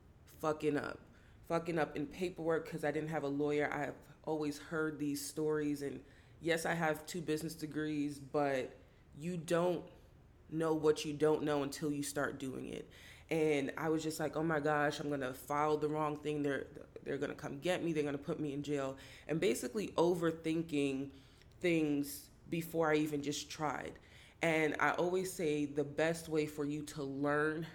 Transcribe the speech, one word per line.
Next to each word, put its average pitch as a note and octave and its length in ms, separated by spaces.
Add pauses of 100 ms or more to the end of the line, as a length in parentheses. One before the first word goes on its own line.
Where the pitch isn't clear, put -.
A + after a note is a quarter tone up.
(400)
fucking D3+ 360
up. - 220 (500)
Fucking E3 300
up D3 180
in D3 100
paperwork E3 600
'cause D#3 160
I D3 60
didn't D#3 180
have D#3 140
a C#3 60
lawyer. D3 440
I C#3+ 60
have C3+ 160 (300)
always D3+ 340
heard D#3 400
these C#3+ 260
stories, D3+ 560
and C#3 220 (380)
yes, E3 260
I E3+ 80
have D#3 320
two F3 160
business D#3 320
degrees, D3 640
but C#3 580 (420)
you E3+ 200
don't E3+ 440 (680)
know D#3+ 240
what D3+ 320
you D3 80
don't D3+ 280
know D3 200
until C#3 280
you C#3+ 120
start C#3 360
doing C3 300
it. - 200 (420)
And D3+ 480
I D#3+ 100
was D#3 140
just D#3 180
like, D3+ 160
"Oh D#3 60
my D#3+ 180
gosh, D3 400
I'm D3 80
gonna C3+ 240
file D3+ 460
the D3+ 100
wrong D3+ 300
thing. D3+ 240
They're, C#3 240 (360)
they're C#3+ 140
gonna C3+ 180
come C#3+ 260
get F3 220
me. E3 120
They're D3+ 80
gonna C#3+ 160
put D#3 200
me D3+ 140
in C#3+ 100
jail." C#3 360 (280)
And E3 140
basically A3+ 560
overthinking E3 1120 (500)
things D3+ 680 (220)
before E3 400
I D#3 60
even D3+ 260
just D3 280
tried. - 480 (420)
And D#3 400
I D3 120
always F3+ 380
say D3+ 360
the C#3+ 180
best D#3+ 460
way D3+ 160
for D3+ 180
you D3 200
to D3 180
learn D3 720